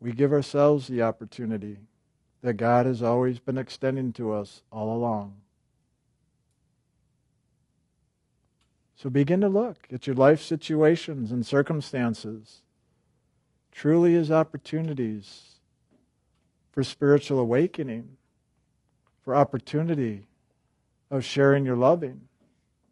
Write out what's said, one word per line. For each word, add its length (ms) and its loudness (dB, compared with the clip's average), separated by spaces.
we 120 -8
give 200 2
ourselves 560 2
the 140 -2
opportunity 760 -6
that 120 -2
God 320 2
has 160 -2
always 360 0
been 180 -6
extending 580 -6
to 180 -6
us 380 -8
all 260 -6
along. 400 -6
So 140 -8
begin 320 2
to 60 2
look 440 -2
at 140 -12
your 100 -2
life 240 6
situations 920 0
and 140 -4
circumstances 1160 -4
truly 440 2
as 160 0
opportunities 1300 -4
for 100 -2
spiritual 560 2
awakening, 800 -2
for 140 -2
opportunity 920 -2
of 140 -4
sharing 400 4
your 120 -2
loving, 460 2